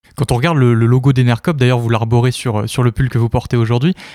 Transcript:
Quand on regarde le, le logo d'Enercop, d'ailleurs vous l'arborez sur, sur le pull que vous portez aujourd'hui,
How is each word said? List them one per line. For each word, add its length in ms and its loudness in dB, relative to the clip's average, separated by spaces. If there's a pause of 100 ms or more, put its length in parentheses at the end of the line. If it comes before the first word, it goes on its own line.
(160)
Quand 140 -4
on 60 0
regarde 220 0
le, 160 4
le 120 2
logo 260 2
d'Enercop, 440 0
d'ailleurs 240 2
vous 100 -4
l'arborez 400 0
sur, 380 -4
sur 160 -2
le 80 0
pull 160 -2
que 100 -4
vous 100 0
portez 280 -2
aujourd'hui, 380 0 (200)